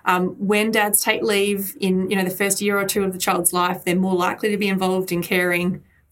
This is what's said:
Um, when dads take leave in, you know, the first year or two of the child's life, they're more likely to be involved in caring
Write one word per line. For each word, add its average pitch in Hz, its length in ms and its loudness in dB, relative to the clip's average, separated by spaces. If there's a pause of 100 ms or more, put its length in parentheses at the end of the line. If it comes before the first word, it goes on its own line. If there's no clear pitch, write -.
Um, 185 260 2
when 208 400 0
dads 208 300 2
take 226 220 0
leave 202 580 0
in, 185 300 0
you 202 60 0
know, 190 80 0
the 180 60 -2
first 196 300 -2
year 202 180 0
or 196 60 0
two 196 200 0
of 190 80 -2
the 180 60 -10
child's 180 340 0
life, 180 320 0
they're 180 120 0
more 185 180 2
likely 190 360 0
to 202 60 0
be 196 120 -2
involved 190 420 0
in 175 120 -2
caring 180 600 0 (300)